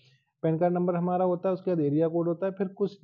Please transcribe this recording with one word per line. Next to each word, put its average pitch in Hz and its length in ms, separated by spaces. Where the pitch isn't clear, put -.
PAN 160 160
card 175 160
number 180 200
हमारा 180 300
होता 180 240
है, 190 60
उसके 180 160
बाद 170 100
area 151 280
code 170 200
होता 170 180
है, 190 60
फिर 190 180
कुछ 196 340